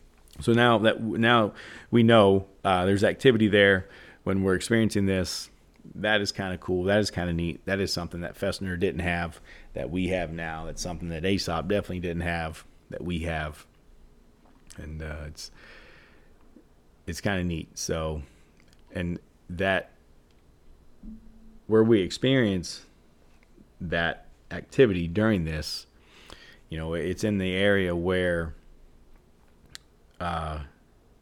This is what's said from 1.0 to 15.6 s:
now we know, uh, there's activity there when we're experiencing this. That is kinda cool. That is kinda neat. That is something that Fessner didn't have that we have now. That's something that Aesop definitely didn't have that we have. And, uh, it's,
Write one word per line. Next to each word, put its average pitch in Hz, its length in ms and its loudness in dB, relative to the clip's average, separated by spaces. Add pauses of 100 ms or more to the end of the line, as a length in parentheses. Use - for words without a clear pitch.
now 113 340 4 (380)
we 117 100 6
know, 101 460 6 (160)
uh, 92 220 2
there's 98 180 2
activity 110 440 4
there 98 420 4 (340)
when 95 180 0
we're 95 140 2
experiencing 107 500 2
this. 95 460 -4 (440)
That 107 260 0
is 101 100 -4
kinda 92 260 -6
cool. 90 280 -4
That 101 140 4
is 101 120 -2
kinda 87 220 -4
neat. 85 320 -4
That 98 140 -2
is 95 140 -2
something 87 280 -8
that - 140 -10
Fessner 92 440 -6
didn't 87 220 -2
have 85 380 -4 (340)
that 65 180 -8
we 92 160 -2
have 87 240 -2
now. 82 340 -10
That's 78 160 -10
something 85 280 -8
that 82 160 -6
Aesop 87 420 -2
definitely 98 320 -4
didn't 85 240 -4
have 85 400 -6 (260)
that - 140 -12
we 85 160 -4
have. 78 480 -8 (1120)
And, 78 260 -12
uh, 76 240 -10
it's, - 240 -16 (1500)